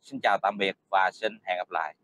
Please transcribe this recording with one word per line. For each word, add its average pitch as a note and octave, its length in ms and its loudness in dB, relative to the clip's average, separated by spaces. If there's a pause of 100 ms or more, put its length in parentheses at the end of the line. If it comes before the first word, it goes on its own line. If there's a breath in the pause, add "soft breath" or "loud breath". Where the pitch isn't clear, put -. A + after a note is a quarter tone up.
Xin - 200 -12
chào G#2 200 4
tạm G#2 160 2
biệt G2 180 0 (140)
và F#2+ 220 4
xin A2 340 -6
hẹn F2+ 100 -2
gặp F2+ 140 -6
lại. E2 340 -4